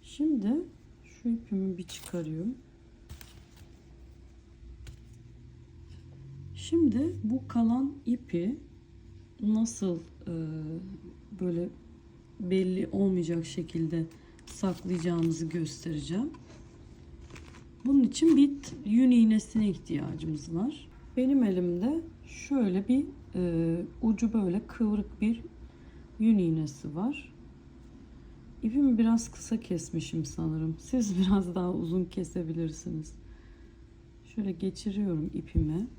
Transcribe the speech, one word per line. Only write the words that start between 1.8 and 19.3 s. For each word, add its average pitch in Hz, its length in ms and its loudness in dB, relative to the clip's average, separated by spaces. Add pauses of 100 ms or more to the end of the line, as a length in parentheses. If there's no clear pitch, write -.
çıkarıyorum. 170 720 -6 (4000)
Şimdi 311 680 2
bu 233 240 0
kalan 247 460 2 (120)
ipi 233 540 -2 (800)
nasıl, 208 580 0 (280)
e, 170 60 -6 (1080)
böyle 175 280 -2 (680)
belli 185 520 0
olmayacak 175 540 2
şekilde 165 600 -2 (400)
saklayacağımızı 170 1000 -2
göstereceğim. 160 840 -4 (1600)
Bunun 277 180 6
için 311 340 6
bir 285 240 6
t-, - 140 -12 (100)
yün 247 260 6
iğnesine 220 580 6